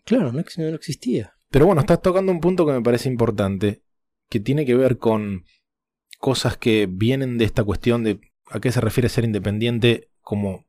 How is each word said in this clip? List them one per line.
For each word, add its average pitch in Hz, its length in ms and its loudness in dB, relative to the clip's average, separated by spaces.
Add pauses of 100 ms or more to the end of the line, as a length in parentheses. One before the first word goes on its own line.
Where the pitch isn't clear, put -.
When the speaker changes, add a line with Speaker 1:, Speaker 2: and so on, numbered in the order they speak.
Speaker 1:
Claro, 196 280 0
no 139 80 -4
ex-, - 180 -10
no 160 100 -4
existía. 160 680 -6 (160)
Speaker 2:
Pero 139 160 6
bueno, 180 140 4
estás 165 220 2
tocando 190 280 2
un 175 100 -2
punto 180 260 2
que 147 60 2
me 123 100 0
parece 120 260 0
importante, 104 760 0 (460)
que 110 120 -2
tiene 135 260 -2
que 123 80 2
ver 127 240 2
con 107 460 -2 (720)
cosas - 380 -2
que 110 340 2
vienen 120 480 -2
de - 80 2
esta - 180 -2
cuestión 117 400 0
de 104 160 -2 (300)
a 107 100 -8
qué 127 120 -2
se 127 80 -2
refiere 117 280 0
ser 120 160 -2
independiente, 110 880 0 (100)
como 101 480 -6